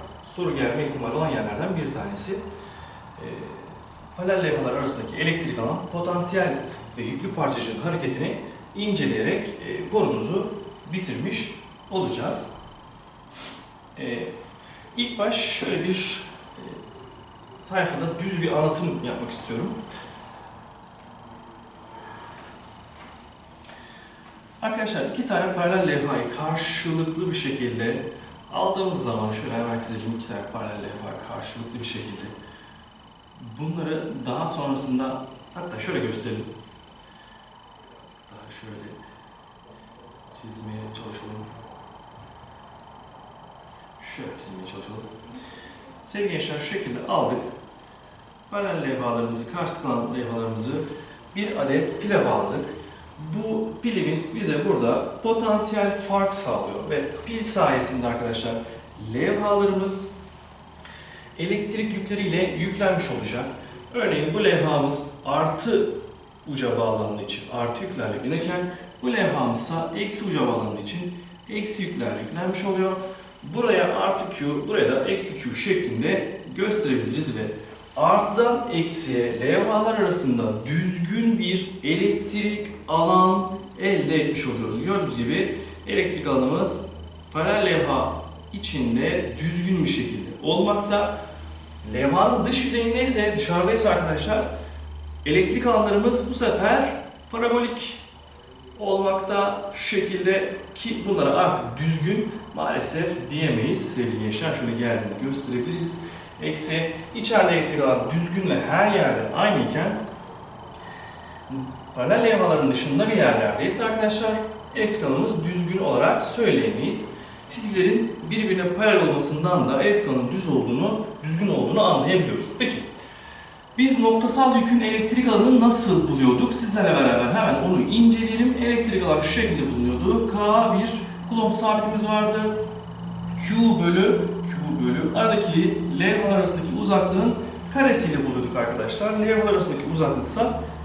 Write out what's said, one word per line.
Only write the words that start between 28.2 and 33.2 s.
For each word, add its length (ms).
aldığımız 480
zaman, 300
şöyle 220
hemen 260
çizelim, 380
iki 100
tane 120
paralel 260
levha 500
karşılıklı 520
bir 40
şekilde. 420